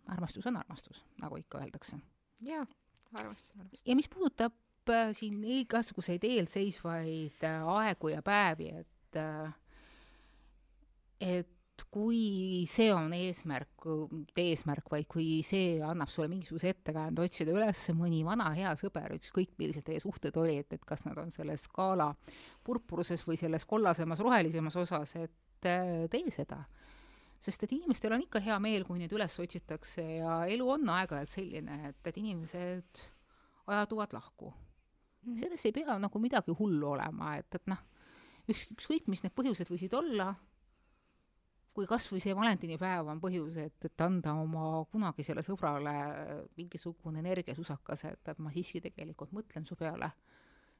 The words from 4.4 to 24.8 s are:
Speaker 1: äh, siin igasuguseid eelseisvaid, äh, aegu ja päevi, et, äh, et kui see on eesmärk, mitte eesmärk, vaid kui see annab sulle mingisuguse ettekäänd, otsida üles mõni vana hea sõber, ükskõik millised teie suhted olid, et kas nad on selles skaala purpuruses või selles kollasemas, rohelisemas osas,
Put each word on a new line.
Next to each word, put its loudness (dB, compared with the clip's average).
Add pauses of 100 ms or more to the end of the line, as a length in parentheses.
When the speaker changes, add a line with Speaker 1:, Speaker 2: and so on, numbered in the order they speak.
Speaker 1:
äh, 6
siin -4
igasuguseid 0
eelseisvaid, 0
äh, 0
aegu 2
ja -2
päevi, 4
et, -12
äh, -4 (1700)
et -4
kui 2
see 6
on 4
eesmärk, -4 (220)
mitte -4
eesmärk, 2
vaid 0
kui 2
see 2
annab -2
sulle 0
mingisuguse -2
ettekäänd, -2
otsida 2
üles 4
mõni 4
vana 2
hea 0
sõber, -4
ükskõik 0
millised -2
teie -2
suhted -2
olid, 4
et -8
kas -6
nad -6
on -6
selles -6
skaala 2 (540)
purpuruses -2
või 0
selles 0
kollasemas, 4
rohelisemas 4
osas, -2